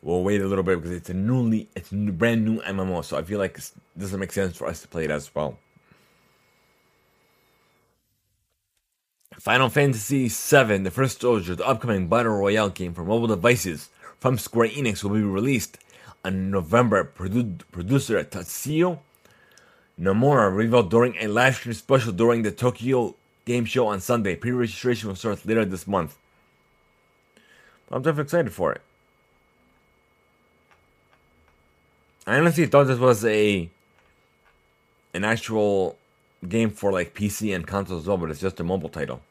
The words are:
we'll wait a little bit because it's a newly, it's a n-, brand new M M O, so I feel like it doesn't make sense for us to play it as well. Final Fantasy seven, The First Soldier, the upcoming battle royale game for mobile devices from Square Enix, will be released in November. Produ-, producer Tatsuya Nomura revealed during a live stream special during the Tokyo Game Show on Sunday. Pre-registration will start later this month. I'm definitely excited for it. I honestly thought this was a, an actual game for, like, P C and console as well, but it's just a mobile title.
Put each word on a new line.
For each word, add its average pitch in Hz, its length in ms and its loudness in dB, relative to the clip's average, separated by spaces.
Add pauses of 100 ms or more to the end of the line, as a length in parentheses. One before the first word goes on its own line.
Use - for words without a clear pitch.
we'll 90 220 0
wait 101 160 2
a 95 60 -2
little 95 180 0
bit 92 120 2
because 85 160 -8
it's 87 180 -10
a 87 40 -6
newly, 113 640 0
it's - 160 -12
a - 20 -10
n-, 104 180 -2
brand 113 320 2
new 110 160 -2
M 98 200 -6
M 92 100 -2
O, 87 120 -4
so - 160 -6
I 80 40 -4
feel 98 160 -6
like 95 200 -4
it - 120 -16 (260)
doesn't 95 220 -8
make 95 140 -6
sense 92 240 -4
for - 100 -8
us 85 160 -8
to - 60 -20
play 82 160 -6
it 73 60 -4
as 76 240 -6
well. 73 240 -4 (3750)
Final 123 280 4
Fantasy 135 600 2
seven, 107 540 4
The 92 80 -2
First 131 300 -2
Soldier, 104 340 0
the 87 120 -8
upcoming 110 420 0
battle 113 240 2
royale 101 380 2
game 90 220 -8
for 85 120 -10
mobile 113 240 0
devices 98 600 0 (300)
from 131 180 2
Square 113 340 0
Enix, 113 340 -4
will 101 60 -2
be 107 120 2
released 104 560 -2 (460)
in 95 260 -4
November. 98 680 2
Produ-, 95 540 -4
producer 98 540 0
Tatsuya 156 760 -4 (1000)
Nomura 107 540 4
revealed 113 360 2
during 117 300 4
a 110 80 -4
live 120 260 4
stream - 180 -8
special 117 400 0
during 117 300 2
the 104 80 0
Tokyo 123 640 -2 (300)
Game 120 200 -2
Show 120 220 0
on 101 140 -2
Sunday. 101 340 0
Pre-registration 120 720 -2
will 98 60 -8
start 101 320 -6
later 110 180 2
this 92 220 -8
month. 90 320 -2 (1700)
I'm 131 100 -4
definitely 151 220 -2
excited 147 280 -2
for 85 200 -2
it. - 100 -10 (3500)
I 117 120 2
honestly 160 280 4
thought 143 220 6
this 127 100 2
was 120 260 4
a, 107 460 2 (1400)
an 92 100 -4
actual 104 720 0 (500)
game 110 240 0
for, 101 220 -2
like, 90 220 -2
P 104 140 -2
C 101 240 -4
and 87 140 -4
console 92 320 -4
as 78 80 -8
well, 98 100 0
but 82 140 -4
it's 73 100 -10
just 92 180 -4
a 85 60 -6
mobile 85 240 -4
title. 67 420 -8